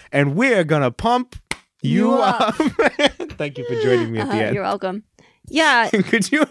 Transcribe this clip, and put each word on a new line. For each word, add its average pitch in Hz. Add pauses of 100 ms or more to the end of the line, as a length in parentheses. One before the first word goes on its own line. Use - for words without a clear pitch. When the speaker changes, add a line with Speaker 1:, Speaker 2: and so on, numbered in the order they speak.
Speaker 1:
<laughs> -
Speaker 2:
and 143
we're 226
gonna 147
pump 247 (460)
you 190
Speaker 1:
You -
Speaker 2:
up. -
Speaker 1:
up. 302 (200)
Speaker 2:
<laughs> -
Thank 147
you 127
for -
joining 123
me 113
at 107
the -
Speaker 1:
Uh, -
Speaker 2:
end. 107
Speaker 1:
you're 196
welcome. 190 (440)
Yeah. 262
Speaker 2:
<laughs> 202
Could 220
you 294